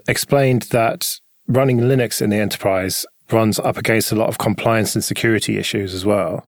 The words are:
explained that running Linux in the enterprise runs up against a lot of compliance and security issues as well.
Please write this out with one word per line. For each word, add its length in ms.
explained 540
that 480
running 320
Linux 420
in 80
the 80
enterprise 680
runs 260
up 160
against 380
a 20
lot 140
of 80
compliance 580
and 80
security 540
issues 360
as 120
well. 460